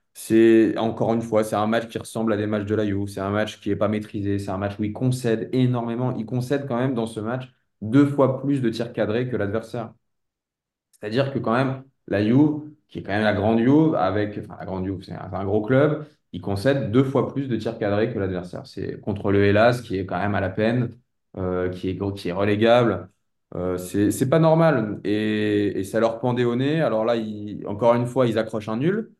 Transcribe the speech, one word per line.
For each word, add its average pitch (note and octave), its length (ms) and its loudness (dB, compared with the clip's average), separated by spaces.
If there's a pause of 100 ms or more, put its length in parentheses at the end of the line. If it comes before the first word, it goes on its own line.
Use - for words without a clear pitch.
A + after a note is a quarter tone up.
(140)
C'est, A2+ 680 6
encore A2+ 340 0
une A#2 80 0
fois, A2 220 0
c'est G#2+ 120 -4
un G#2+ 120 0
match A#2 220 -2
qui A2 100 -8
ressemble A2+ 340 -2
à G2+ 40 0
des G#2 100 -2
matchs G#2 180 -2
de G#2+ 80 -2
la G#2 140 0
Juve, G2+ 200 -2
c'est G2 120 -10
un F#2+ 100 -4
match G#2+ 300 -2
qui G#2 100 -6
est G2 60 0
pas G2+ 120 0
maîtrisé, G#2 520 -2
c'est G2+ 100 -8
un F#2+ 80 -4
match G2+ 220 -6
où G#2+ 40 -2
ils G#2+ 100 -4
concèdent B2+ 600 -2
énormément. B2 640 0
Ils A2 100 -6
concèdent B2+ 420 -4
quand A#2+ 100 -2
même C3 180 0
dans A2+ 100 -2
ce A2 140 -10
match B2 340 -6 (300)
deux C3+ 240 4
fois C3 340 2
plus C#3 200 0
de A#2 100 0
tirs A2+ 220 -6
cadrés A#2 360 -2
que A#2 60 -4
l'adversaire. G#2+ 580 -4 (960)
C'est-à-dire A#2+ 400 -4
que - 60 -4
quand A2 160 0
même, C3 300 0 (240)
la G2+ 180 0
Juve, D3 460 2 (160)
qui - 120 -12
est E2+ 40 -12
quand F#2+ 80 -8
même G#2+ 120 0
la G#2+ 100 4
grande A2 260 2
Juve, D3 340 4
avec, G#2 460 0
enfin - 180 -12
la F2 80 -12
grande F#2 200 -6
Juve, G2 180 -6
c'est - 80 -16
un, E2+ 180 -12
c'est F#2 60 -8
un F#2+ 100 -4
gros G#2 160 0
club, C#3+ 460 2 (260)
ils F#2 80 -8
concèdent G#2+ 500 0
deux B2+ 120 6
fois B2 280 0
plus C#3 160 -6
de A#2 80 -2
tirs A2+ 220 -4
cadrés G#2+ 340 0
que A#2 60 -6
l'adversaire. F#2 480 -6
C'est - 340 -10
contre G2 320 -4
le G2+ 140 6
Hellas, A2+ 400 6
qui F#2+ 120 -4
est F#2+ 100 -4
quand F#2 100 -4
même G2+ 160 -2
à G2 80 0
la F#2+ 80 -2
peine, A2+ 480 -2 (400)
euh, F2+ 320 -2
qui F#2 200 -6
est, G2 260 -4
qui F#2 140 -8
est - 20 -4
relégable. G#2 800 2 (460)
Euh, F2+ 220 -2
c'est, F#2+ 320 0
c'est C3 200 0
pas E3 100 4
normal. D#3+ 640 2
Et, G#2+ 760 0
et G2 40 -4
ça A2 160 -2
leur A2+ 200 0
pendait B2 240 0
au A#2+ 120 0
nez. D3 260 0
Alors A2 240 0
là, A#2+ 100 0
ils, G#2+ 520 -8
encore A2+ 260 4
une B2 140 2
fois, B2 200 2
ils A2 120 0
accrochent A2 300 -4
un A2 80 -2
nul G3 420 -2